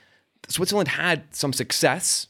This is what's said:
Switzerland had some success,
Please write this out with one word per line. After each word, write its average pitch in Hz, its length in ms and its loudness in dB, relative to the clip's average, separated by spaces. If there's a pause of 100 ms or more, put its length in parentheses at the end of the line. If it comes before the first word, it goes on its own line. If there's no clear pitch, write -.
(480)
Switzerland 180 420 0
had 160 340 0 (120)
some 139 160 -2
success, - 800 0